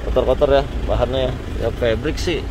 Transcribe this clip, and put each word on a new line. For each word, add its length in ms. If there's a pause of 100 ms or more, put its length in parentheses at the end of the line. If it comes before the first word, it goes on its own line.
Kotor-kotor 560
ya 20 (220)
bahannya 460
ya. 20 (320)
Ya 80
fabric 480
sih. 300